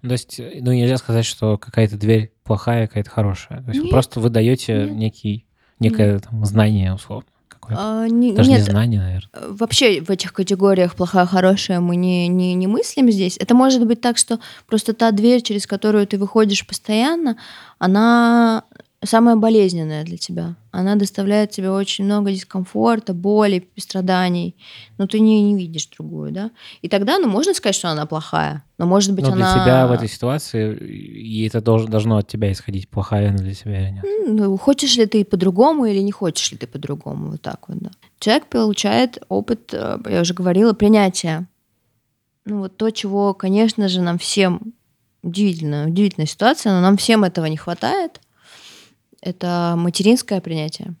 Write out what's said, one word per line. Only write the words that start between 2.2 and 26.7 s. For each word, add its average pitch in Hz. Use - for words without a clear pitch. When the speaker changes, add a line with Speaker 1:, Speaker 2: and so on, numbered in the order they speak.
Speaker 1:
плохая, 117
какая-то -
хорошая. 101
То 127
есть 269
Speaker 2:
Нет. 349
Speaker 1:
просто 127
вы 113
даёте 113
Speaker 2:
Нет. 101
Speaker 1:
некий, 110
некое 110
Speaker 2:
Нет. 98
Speaker 1:
там 110
знание, 101
условно, 104
какое-то. 117
Speaker 2:
А, 226
не, 233
Speaker 1:
Даже 233
не 262
Speaker 2:
нет. 107
Speaker 1:
знание, 104
наверное. 92
Speaker 2:
Э, -
вообще 220
в 165
этих 185
категориях 185
плохая, 180
хорошая 185
мы 175
не, 180
не, 180
не 185
мыслим 247
здесь. 190
Это 196
может 254
быть 226
так, 240
что -
просто 220
та 226
дверь, 233
через 208
которую 208
ты 202
выходишь 202
постоянно, 254
она 233
самая 233
болезненная 180
для 170
тебя. 170
Она 190
доставляет 202
тебе 190
очень 196
много 202
дискомфорта, 208
боли, 196
страданий, 180
но 196
ты 214
не, 220
не 208
видишь 165
другую, 151
да? 202